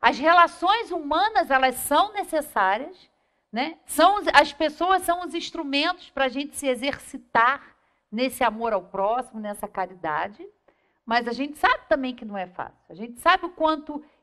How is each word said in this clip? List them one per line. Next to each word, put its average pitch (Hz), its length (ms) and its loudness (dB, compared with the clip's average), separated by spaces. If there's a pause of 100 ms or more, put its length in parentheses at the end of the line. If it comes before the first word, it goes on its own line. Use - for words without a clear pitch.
As 254 180 2
relações 339 720 4
humanas, 339 580 -2
elas 262 260 2
são 359 360 0
necessárias, 294 960 -2 (420)
né? 285 340 -6
São 381 340 4
os, 320 140 -4
as 294 180 6
pessoas 349 520 0
são 349 220 -2
os 302 80 -10
instrumentos 330 760 -4
pra 277 180 -2
gente 277 300 -6
se 285 100 -6
exercitar 254 1080 -2 (360)
nesse 254 340 0
amor 226 260 0
ao 185 120 0
próximo, 220 580 -4
nessa 208 260 -10
caridade, 185 800 -6 (580)
mas 233 220 0
a 240 60 -4
gente 294 240 -6
sabe - 320 2
também 262 260 0
que 240 80 -18
não 208 140 -10
é 180 100 -6
fácil. 170 300 -12 (100)
A 165 60 -20
gente 233 260 -14
sabe 359 260 2
o 349 40 -6
quanto 302 520 -2 (220)